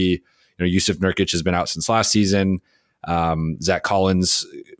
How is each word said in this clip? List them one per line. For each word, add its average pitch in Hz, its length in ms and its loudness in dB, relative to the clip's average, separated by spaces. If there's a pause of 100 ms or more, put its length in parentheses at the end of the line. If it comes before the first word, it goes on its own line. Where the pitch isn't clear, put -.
you 87 120 0 (380)
know, 87 60 -2
Yusuf 90 320 2
Nurkic 92 340 0
has 82 140 -2
been 90 100 0
out 87 140 -2
since - 200 -4
last 113 220 2
season. 98 480 2 (460)
Um, 80 580 -2
Zach 87 220 0
Collins, 95 600 2 (360)